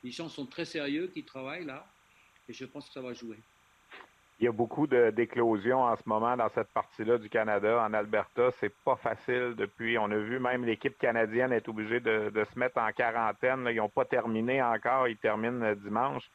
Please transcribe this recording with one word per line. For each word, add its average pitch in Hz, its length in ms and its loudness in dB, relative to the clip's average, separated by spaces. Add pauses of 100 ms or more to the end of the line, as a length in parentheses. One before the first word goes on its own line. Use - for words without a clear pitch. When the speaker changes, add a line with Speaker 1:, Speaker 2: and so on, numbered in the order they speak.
Speaker 1:
Les 123 100 -10
gens 165 180 -10
sont 143 160 -10
très 170 180 -10
sérieux 160 500 -4
qui 147 100 -10
travaillent 139 420 -12
là. 139 200 -12 (640)
Et 123 60 -14
je 131 100 -14
pense 135 240 -14
que - 60 -20
ça 135 80 -10
va 127 120 -8
jouer. 113 220 -12 (1040)
Speaker 2:
Il 113 60 4
y - 20 6
a 120 40 4
beaucoup 113 340 0
de, 123 240 6
d'éclosions 117 720 2
en 120 140 2
ce - 100 -8
moment 113 320 0
dans 113 120 0
cette - 180 -2
partie-là 113 500 0
du 110 100 -10
Canada, 110 560 2
en 107 80 0
Alberta. 107 680 0
C'est 104 120 -2 (140)
pas 131 100 2
facile 123 640 -2
depuis. 117 400 -2
On 107 140 0
a 107 60 0
vu 110 220 -4
même 123 240 0
l'équipe 117 360 -2
canadienne 117 520 2
être 117 180 0
obligée 110 300 -2
de, 110 300 0
de 107 160 0
se - 120 -10
mettre 123 200 -2
en 113 140 0
quarantaine. 117 720 0
Là, 120 80 0
ils 117 60 -2
n'ont 107 120 0
pas 127 160 0
terminé 117 560 0
encore. 123 460 2
Ils 113 100 -4
terminent, 113 460 -2
euh, 107 100 2
dimanche. 110 600 -2